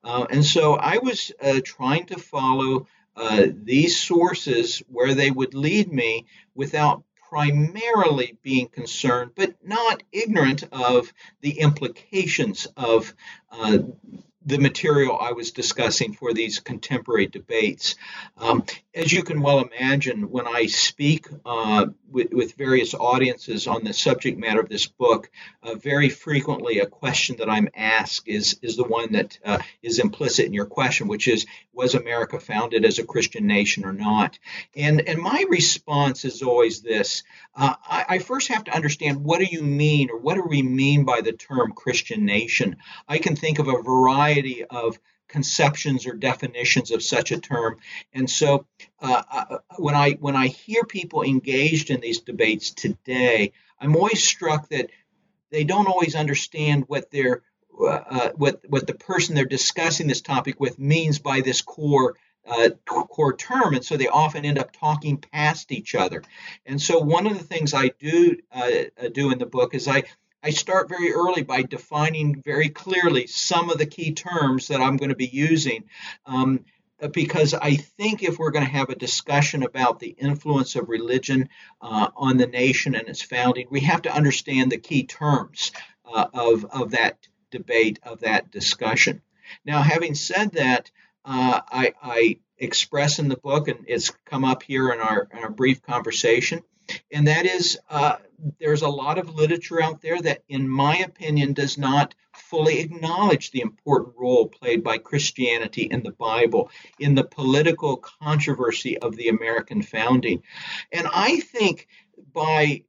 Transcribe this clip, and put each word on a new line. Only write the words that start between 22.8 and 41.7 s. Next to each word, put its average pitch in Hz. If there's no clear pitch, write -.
audiences 123
on 113
the 107
subject 127
matter 110
of 107
this 107
book, 117
uh, 113
very 143
frequently 131
a 98
question -
that 110
I'm 107
asked 110
is, 104
is 113
the 123
one 113
that, -
uh, 104
is 113
implicit 117
in -
your 101
question, 127
which -
is, 110
"Was 127
America 117
founded 110
as 104
a 110
Christian 107
nation 101
or 95
not?" 104
And, 151
and 165
my 262
response 147
is 131
always 120
this. 107
Uh, 135
I, -
I 185
first -
have 220
to -
understand, 147
what 165
do 190
you 170
mean, 143
or 113
what 147
do 185
we 147
mean 135
by 120
the 110
term 117